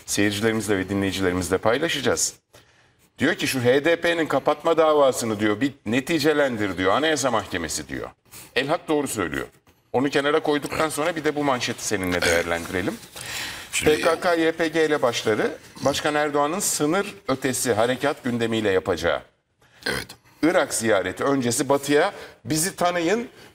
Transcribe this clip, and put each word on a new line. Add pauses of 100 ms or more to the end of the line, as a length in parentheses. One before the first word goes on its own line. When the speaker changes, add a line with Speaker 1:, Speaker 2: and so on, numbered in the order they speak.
Speaker 1:
seyircilerimizle
ve
dinleyicilerimizle
paylaşacağız. (880)
Diyor
ki,
"Şu
H
D
P'nin
kapatma
davasını,"
diyor,
"bir (140)
neticelendir,"
diyor,
"Anayasa
Mahkemesi,"
diyor. (460)
Elhak
doğru
söylüyor. (460)
Onu
kenara
koyduktan
sonra
bir
de
bu
manşeti
seninle
Speaker 2:
Evet.
Speaker 1:
değerlendirelim. (760)
Speaker 2:
Şimdi
Speaker 1:
P
K
K
Y
P
G
ile
başladı. (220)
Başkan
Erdoğan'ın
sınır (220)
ötesi
harekat
gündemiyle
yapacağı. (640)
Speaker 2:
Evet. (360)
Speaker 1:
Irak
ziyareti
öncesi
Batı'ya (300)
"Bizi
tanıyın, (260)